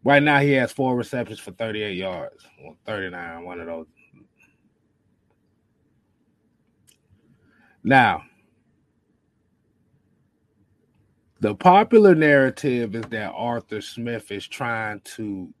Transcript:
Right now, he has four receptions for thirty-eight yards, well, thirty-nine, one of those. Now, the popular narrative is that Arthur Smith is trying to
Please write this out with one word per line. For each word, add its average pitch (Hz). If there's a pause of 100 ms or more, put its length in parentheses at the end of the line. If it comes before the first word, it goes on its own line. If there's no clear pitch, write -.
Right 139
now, 147
he 143
has 131
four 127
receptions 120
for -
thirty-eight 104
yards, 90 (160)
well, 78 (100)
thirty-nine, 87
one 87
of 82
those. 82 (4000)
Now, 113 (3250)
the 104
popular 202
narrative 135
is 113
that 107
Arthur 117
Smith 117
is 101
trying 110 (160)
to 98